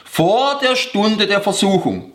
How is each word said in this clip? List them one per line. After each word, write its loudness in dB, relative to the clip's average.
vor 0
der 2
Stunde 0
der 0
Versuchung.“ 0